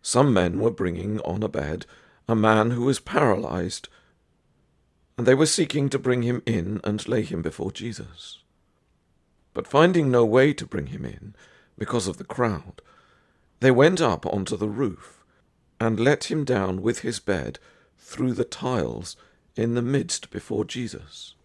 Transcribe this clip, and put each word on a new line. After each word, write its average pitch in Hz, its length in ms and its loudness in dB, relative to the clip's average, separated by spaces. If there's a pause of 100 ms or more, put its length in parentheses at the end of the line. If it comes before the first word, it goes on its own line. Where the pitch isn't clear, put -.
some 131 320 4
men 90 260 2
were 110 120 2
bringing 92 500 -4
on 92 220 -4
a 104 60 -4
bed 73 360 -6 (420)
a 113 80 0
man 110 360 4
who 120 120 -2
was 135 160 2
paralyzed, 92 880 -2 (1300)
and 120 100 -2
they 131 80 8
were 151 100 4
seeking 147 440 0
to 135 100 -2
bring 123 240 0
him 123 220 -2
in 104 380 -2
and 104 240 -4
lay 113 160 0
him - 180 -6
before - 300 -6
Jesus. - 680 -14 (1120)
But - 140 -6
finding 160 420 4
no 120 160 4
way 131 280 6
to - 120 -8
bring 143 220 -6
him - 180 -10
in, - 300 -14 (420)
because 107 300 -2
of 90 100 -6
the 95 60 -14
crowd, 107 580 -4 (760)
they 131 120 6
went 156 280 6
up 113 260 0
onto 101 300 -2
the 104 140 -4
roof 104 540 -8 (560)
and 110 200 0
let 135 260 2
him 151 200 -2
down 95 360 0
with 117 180 0
his - 200 -6
bed 80 400 -4 (380)
through - 360 -4
the 127 120 -2
tiles 85 680 -6 (400)
in 117 180 -2
the 120 80 0
midst 135 480 -4
before - 360 -6
Jesus. - 800 -12